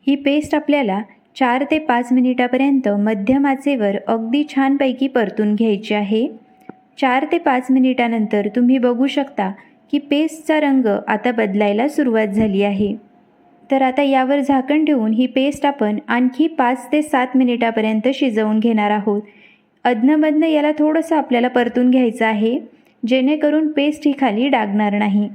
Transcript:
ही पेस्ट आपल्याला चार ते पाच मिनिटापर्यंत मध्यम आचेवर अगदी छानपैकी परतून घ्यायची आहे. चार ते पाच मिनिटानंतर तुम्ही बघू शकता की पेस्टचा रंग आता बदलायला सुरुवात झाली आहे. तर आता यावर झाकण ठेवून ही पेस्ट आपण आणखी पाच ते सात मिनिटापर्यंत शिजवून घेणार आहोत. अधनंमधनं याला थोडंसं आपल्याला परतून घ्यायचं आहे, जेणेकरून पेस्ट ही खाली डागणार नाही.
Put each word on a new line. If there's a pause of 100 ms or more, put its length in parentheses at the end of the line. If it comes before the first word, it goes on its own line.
ही
पेस्ट
आपल्याला (360)
चार
ते
पाच
मिनिटापर्यंत
मध्यम
आचेवर (120)
अगदी (100)
छानपैकी
परतून
घ्यायची
आहे. (720)
चार
ते
पाच
मिनिटानंतर
तुम्ही
बघू
शकता (400)
की
पेस्टचा
रंग (220)
आता
बदलायला
सुरुवात
झाली
आहे. (760)
तर
आता
यावर
झाकण
ठेवून
ही
पेस्ट
आपण (100)
आणखी
पाच
ते
सात
मिनिटापर्यंत
शिजवून
घेणार
आहोत. (640)
अधनंमधनं
याला
थोडंसं
आपल्याला
परतून
घ्यायचं
आहे, (480)
जेणेकरून
पेस्ट
ही
खाली
डागणार
नाही.